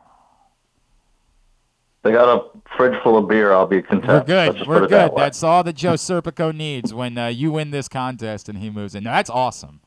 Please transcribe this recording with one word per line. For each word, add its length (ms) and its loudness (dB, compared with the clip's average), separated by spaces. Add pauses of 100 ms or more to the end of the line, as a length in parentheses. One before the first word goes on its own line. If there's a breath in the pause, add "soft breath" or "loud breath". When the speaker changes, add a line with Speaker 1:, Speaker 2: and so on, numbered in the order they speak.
(2000 soft breath)
Speaker 1:
They 100 2
got 160 6
a 320 0 (160)
fridge 260 2
full 160 4
of 100 0
beer. 240 2
I'll 140 4
be 160 0
content. 260 -2
Speaker 2:
We're 160 4
good. 220 2
Speaker 1:
Let's 120 -2
just 100 -8
Speaker 2:
We're 120 2
Speaker 1:
put 40 4
it 40 0
Speaker 2:
good. 100 4
Speaker 1:
that 160 4
way. 80 0
Speaker 2:
That's 200 -2
all 220 4
that 100 -6
Joe 200 -2
Serpico 600 -4
needs 400 -8
when, 240 -8
uh, 80 -4
you 260 -2
win 200 -6
this 160 -8
contest 600 -8
and 100 -12
he 120 -10
moves 240 -10
in. 100 -10
Now, 80 -6
that's 180 0
awesome. 560 -6